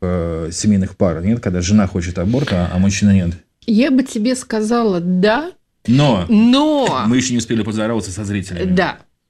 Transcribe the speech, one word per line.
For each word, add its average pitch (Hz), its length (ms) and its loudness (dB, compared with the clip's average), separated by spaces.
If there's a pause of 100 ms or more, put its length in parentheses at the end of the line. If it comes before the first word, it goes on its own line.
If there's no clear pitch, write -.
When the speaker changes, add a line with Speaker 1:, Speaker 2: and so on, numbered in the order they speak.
Speaker 1:
э, 85 500 -4
семейных 98 460 0
пар, 85 260 0
нет? 113 160 0
Когда 90 220 -2
жена 98 260 2
хочет 92 320 -6
аборта, 98 520 0
а 90 60 -2
мужчина 101 340 2
нет. 90 200 2 (340)
Speaker 2:
Я 233 240 2
бы 262 140 2
тебе 247 320 -2
сказала 220 640 -2
«да». 208 520 0 (360)
Speaker 1:
Но 113 420 4
Speaker 2:
Но 240 800 4
Speaker 1:
мы 123 100 2
ещё 127 140 -2
не 120 60 0
успели 113 260 -2
поздороваться 107 480 -4
со 104 140 -8
зрителями. 101 500 -4
Speaker 2:
Да. 180 220 -2 (320)